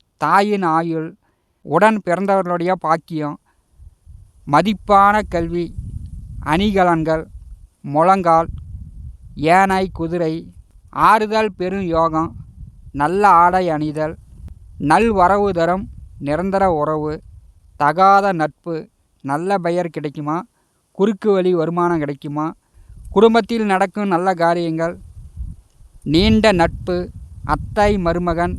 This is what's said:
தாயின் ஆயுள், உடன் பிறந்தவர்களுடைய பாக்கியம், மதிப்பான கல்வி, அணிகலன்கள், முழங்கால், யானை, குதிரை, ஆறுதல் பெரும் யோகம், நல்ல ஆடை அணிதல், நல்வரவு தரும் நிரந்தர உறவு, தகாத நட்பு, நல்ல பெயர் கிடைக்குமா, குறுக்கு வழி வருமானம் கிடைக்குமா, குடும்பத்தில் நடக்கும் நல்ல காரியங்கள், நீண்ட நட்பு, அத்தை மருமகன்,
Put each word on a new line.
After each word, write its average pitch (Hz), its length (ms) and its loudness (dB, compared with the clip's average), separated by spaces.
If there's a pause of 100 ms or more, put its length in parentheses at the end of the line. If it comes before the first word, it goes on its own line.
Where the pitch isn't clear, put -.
(200)
தாயின் 196 560 0
ஆயுள், 165 340 -4 (560)
உடன் 202 400 2
பிறந்தவர்களுடைய 180 640 0 (140)
பாக்கியம், 156 520 -4 (1080)
மதிப்பான 196 720 2 (180)
கல்வி, 170 320 -4 (840)
அணிகலன்கள், 170 720 0 (720)
முழங்கால், 165 520 2 (1000)
யானை, 190 360 4 (140)
குதிரை, 165 340 -4 (760)
ஆறுதல் 214 500 2
பெரும் 185 380 -4
யோகம், 160 360 0 (720)
நல்ல 180 220 0 (180)
ஆடை 180 200 4 (140)
அணிதல், 151 400 -4 (760)
நல்வரவு 202 580 4 (100)
தரும் 175 260 0 (420)
நிரந்தர 190 380 0 (140)
உறவு, 151 340 -2 (680)
தகாத 190 500 4 (100)
நட்பு, 156 360 -6 (540)
நல்ல 180 340 -2
பெயர் 170 320 -2
கிடைக்குமா, 151 400 -6 (640)
குறுக்கு 208 360 0
வழி 185 240 2
வருமானம் 170 460 0
கிடைக்குமா, 147 420 -6 (720)
குடும்பத்தில் 226 560 4
நடக்கும் 196 420 0
நல்ல 185 280 2
காரியங்கள், 170 520 0 (1200)
நீண்ட 214 460 4
நட்பு, 175 360 -2 (600)
அத்தை 208 340 0 (160)
மருமகன், 175 520 -2